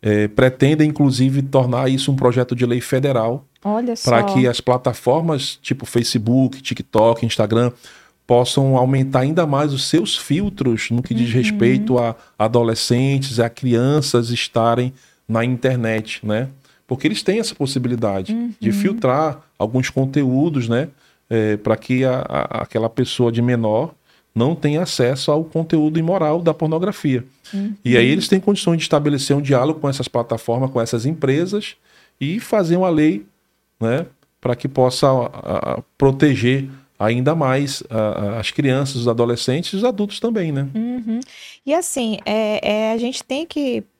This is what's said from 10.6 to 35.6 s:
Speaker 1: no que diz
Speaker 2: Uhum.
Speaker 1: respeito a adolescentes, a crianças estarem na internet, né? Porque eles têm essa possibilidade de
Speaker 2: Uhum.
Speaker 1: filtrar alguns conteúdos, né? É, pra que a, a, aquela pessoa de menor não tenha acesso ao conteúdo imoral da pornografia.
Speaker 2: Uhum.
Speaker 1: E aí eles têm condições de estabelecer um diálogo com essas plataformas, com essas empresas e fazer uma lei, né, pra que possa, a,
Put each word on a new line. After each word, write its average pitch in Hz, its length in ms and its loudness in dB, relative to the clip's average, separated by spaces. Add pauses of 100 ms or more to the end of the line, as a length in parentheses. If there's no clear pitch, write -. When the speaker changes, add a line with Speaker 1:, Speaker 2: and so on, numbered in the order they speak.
Speaker 1:
no 120 120 0
que - 100 -4
diz 120 180 0
Speaker 2:
Uhum. 113 40 -2
Speaker 1:
respeito 127 640 2
a 117 160 0 (240)
adolescentes, 120 1000 2
a 117 80 2
crianças 123 840 2
estarem 120 600 0 (360)
na 113 160 0
internet, 120 800 -2
né? 110 240 -2 (380)
Porque 127 200 -4
eles 208 160 -2
têm 196 160 0
essa 220 160 -6
possibilidade 120 800 -2 (260)
de - 100 0
Speaker 2:
Uhum. 202 40 0
Speaker 1:
filtrar 160 680 0 (180)
alguns 127 320 -2
conteúdos, 135 800 0
né? 123 200 0 (420)
É, 107 280 0
pra 110 180 0
que 127 280 -2
a, 127 240 0
a, - 340 -4
aquela 117 260 -2
pessoa 120 420 0
de 117 120 0
menor 120 500 0 (420)
não 127 200 2
tenha 156 280 0
acesso 135 480 0
ao 151 140 2
conteúdo 160 540 0
imoral 165 420 0
da 170 140 2
pornografia. 160 680 -2 (280)
Speaker 2:
Uhum. 202 220 -4 (100)
Speaker 1:
E 123 120 4
aí 120 100 6
eles 151 220 0
têm 190 120 4
condições 190 380 0
de 156 60 -4
estabelecer 143 520 0
um 143 60 0
diálogo 139 380 0
com 143 80 -2
essas 135 200 -4
plataformas, 120 640 -2
com 131 100 -2
essas 113 240 -2
empresas 165 720 -2 (440)
e 156 200 -4
fazer 175 360 0
uma 185 120 2
lei, 160 380 0 (540)
né, 123 260 -2 (340)
pra 120 140 -2
que 139 140 -6
possa, 131 400 2
a, - 680 -2